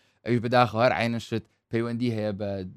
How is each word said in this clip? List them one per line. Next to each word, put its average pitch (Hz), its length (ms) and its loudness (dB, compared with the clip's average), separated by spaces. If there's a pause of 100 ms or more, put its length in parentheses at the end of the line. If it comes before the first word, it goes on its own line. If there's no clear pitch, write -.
(260)
ئەویش 120 140 2
بەداخەوە 117 420 4
هەر 123 100 6
عینە 113 280 0
شت 110 240 -4 (220)
پەیوەندی 117 440 -2
هەیە 107 220 -2
بە، 101 180 -4 (260)